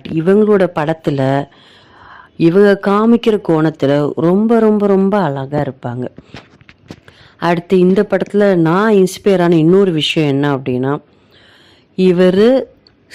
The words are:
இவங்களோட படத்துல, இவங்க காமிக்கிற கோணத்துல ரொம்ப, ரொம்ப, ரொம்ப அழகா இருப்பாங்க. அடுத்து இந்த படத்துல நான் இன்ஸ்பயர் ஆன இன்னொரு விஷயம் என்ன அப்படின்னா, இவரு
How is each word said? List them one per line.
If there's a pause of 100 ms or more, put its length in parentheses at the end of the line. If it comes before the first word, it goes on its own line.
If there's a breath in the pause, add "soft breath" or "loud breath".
இவங்களோட
படத்துல, (880 loud breath)
இவங்க
காமிக்கிற
கோணத்துல
ரொம்ப,
ரொம்ப,
ரொம்ப
அழகா
இருப்பாங்க. (1300 loud breath)
அடுத்து
இந்த
படத்துல
நான்
இன்ஸ்பயர்
ஆன
இன்னொரு
விஷயம்
என்ன
அப்படின்னா, (960 soft breath)
இவரு (520)